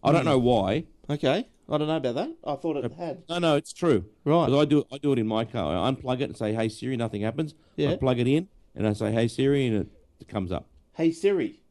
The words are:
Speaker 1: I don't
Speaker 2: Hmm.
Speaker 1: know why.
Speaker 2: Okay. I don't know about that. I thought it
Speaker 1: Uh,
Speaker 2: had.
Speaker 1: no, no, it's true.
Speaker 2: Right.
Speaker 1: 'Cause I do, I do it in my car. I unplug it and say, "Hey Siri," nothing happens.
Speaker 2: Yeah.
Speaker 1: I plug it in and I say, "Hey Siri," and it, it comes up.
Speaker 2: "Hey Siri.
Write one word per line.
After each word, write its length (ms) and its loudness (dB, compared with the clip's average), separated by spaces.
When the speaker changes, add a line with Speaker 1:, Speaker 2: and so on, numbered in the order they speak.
Speaker 1:
I 80 2
don't 120 6
Speaker 2:
Hmm. 60 0
Speaker 1:
know 120 4
why. 440 2
Speaker 2:
Okay. 380 0
I 60 0
don't 120 0
know 80 0
about 180 -2
that. 200 -6
I 80 -4
thought 240 -4
it 80 -6
Speaker 1:
Uh, 80 -8
Speaker 2:
had. 340 -10
Speaker 1:
no, 120 -4
no, 160 4
it's 180 -4
true. 320 2
Speaker 2:
Right. 240 4
Speaker 1:
'Cause 100 4
I 60 6
do, 260 2
I 60 -12
do 160 0
it 60 2
in 80 0
my 180 0
car. 320 -2
I 140 0
unplug 300 -4
it 40 0
and 120 -8
say, 180 -4
"Hey 160 -2
Siri," 260 -8
nothing 260 -4
happens. 320 -4
Speaker 2:
Yeah. 140 0
Speaker 1:
I 60 0
plug 220 2
it 80 2
in 220 2
and 120 -2
I 80 2
say, 180 -2
"Hey 160 2
Siri," 380 0
and 100 0
it, 120 -2
it 80 -20
comes 220 -4
up. 160 -6
Speaker 2:
"Hey 180 2
Siri. 480 -2